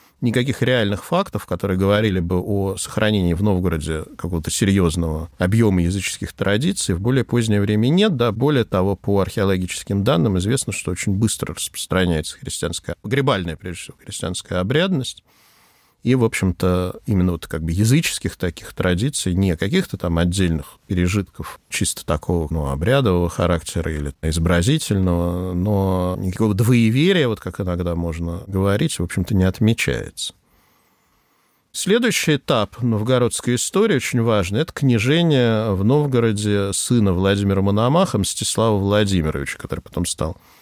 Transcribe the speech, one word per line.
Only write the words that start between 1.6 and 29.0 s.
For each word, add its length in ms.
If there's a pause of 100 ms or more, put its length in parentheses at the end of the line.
говорили 400
бы 200
о 380
сохранении 560
в 80
Новгороде 640 (140)
какого-то 340
серьёзного 880
объёма 420
языческих 520
традиций, 600
в 80
более 220
позднее 360
время 280
нет. 300
Да, 140
более 320
того, 320
по 240
археологическим 840
данным 340
известно, 360
что 180
очень 220
быстро 420
распространяется 840
христианское, 640
погребальная, 540
прежде 260
всего, 180
христианская 580
обрядность. 640 (800)
И, 120
в 80
общем-то, 800
именно 280
вот 120
как 160
бы 120
языческих 640
таких 380
традиций, 640
не 200
каких-то 420
там 200
отдельных 720
пережитков 720 (100)
чисто 340
такого, 460
ну, 220
обрядового 580
характера 640
или 160 (120)
изобразительного, 1300
но 640
никакого 380
двоеверия, 720
вот 120
как 200
иногда 340
можно 540
говорить, 500
в 60